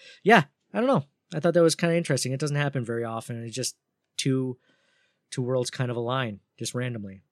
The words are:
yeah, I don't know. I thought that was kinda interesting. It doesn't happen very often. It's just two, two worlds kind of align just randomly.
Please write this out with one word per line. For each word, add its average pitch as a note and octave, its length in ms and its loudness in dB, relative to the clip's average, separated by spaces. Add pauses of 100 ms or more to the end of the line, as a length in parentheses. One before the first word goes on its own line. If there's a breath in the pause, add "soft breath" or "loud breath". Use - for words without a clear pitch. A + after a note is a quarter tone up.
(240 loud breath)
yeah, G#3+ 200 8 (280)
I G3+ 60 -8
don't A#3 100 2
know. B3+ 180 4 (280)
I D#3 60 -6
thought E3 160 2
that E3+ 80 8
was D#3+ 120 6
kinda E3+ 220 0
interesting. D3 340 -2
It C3+ 80 -4
doesn't C#3+ 160 -2
happen C#3+ 300 -2
very A#2 180 -4
often. A#2 400 -8
It's A2+ 120 -10
just B2 200 -6 (420)
two, C3 400 0 (760)
two C3 100 -4
worlds B2 300 0
kind B2 180 -4
of A#2 80 -6
align A#2+ 420 -4 (200)
just - 160 -8
randomly. A2 560 -8